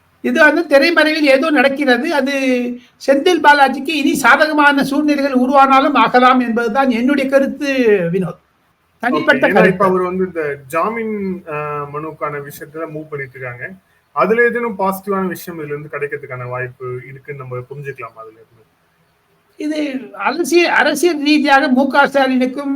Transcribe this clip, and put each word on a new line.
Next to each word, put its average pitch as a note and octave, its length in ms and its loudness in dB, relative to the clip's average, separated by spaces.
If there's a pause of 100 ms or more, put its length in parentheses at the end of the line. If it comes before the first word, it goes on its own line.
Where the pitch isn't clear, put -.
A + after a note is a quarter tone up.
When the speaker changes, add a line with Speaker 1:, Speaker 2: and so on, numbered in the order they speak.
(220)
Speaker 1:
இது C#4+ 320 2
வந்து E4+ 140 0
திரைமறைவில் D#4 600 2
ஏதோ C4+ 220 4
நடக்கிறது. C4+ 640 0
அது C#4 200 0 (720)
செந்தில் D4+ 360 2
பாலாஜிக்கு C#4+ 460 4
இனி D#4 260 0
சாதகமான C#4+ 680 4
சூழ்நிலைகள் C#4 500 0
உருவானாலும் C4+ 640 4
ஆகலாம் B3 440 4
என்பதுதான் A#3 500 0
என்னுடைய C4 400 0
கருத்து, C#4 400 0 (420)
வினோத். F3 300 -4 (580)
தனிப்பட்ட C#4+ 480 0
Speaker 2:
ஓகே, - 20 4
ஏன்னா F#3 40 0
Speaker 1:
கருத்து. F#3 180 4
Speaker 2:
இப்ப G3 140 0
அவர் F#3 160 2
வந்து F#3 240 -2
இந்த D#3 320 -6 (100)
ஜாமீன், G3 800 -4
அஹ், D3 480 -8
மனுக்கான D3 440 -8
விஷயத்துல D3 500 -12
மூவ் D3+ 220 -14
பண்ணிட்டு C#3 300 -12
இருக்காங்க. B2+ 320 -12 (400)
அதுல G3+ 320 2
ஏதேனும் A#3 360 -2
பாசிட்டிவான F#3+ 480 -4
விஷயம் E3 320 -10
இதுல D3+ 60 -10
இருந்து D3 260 -10
கிடைக்கிறதுக்கான C3+ 580 -10
வாய்ப்பு B2+ 360 -10 (220)
இருக்குன்னு C#3 340 -16
நம்ம B2+ 160 -12
புரிஞ்சுக்கலாமா B2+ 640 -14
அதுல A2 160 -20
இருந்து? A2+ 260 -20 (960)
Speaker 1:
இது D4+ 220 -6 (340)
அரசியல், C#4+ 580 0
அரசியல் D4+ 520 0
ரீதியாக C#4+ 440 4
மு C4 200 2
க C#4 200 2
ஸ்டாலினுக்கும் C4+ 680 0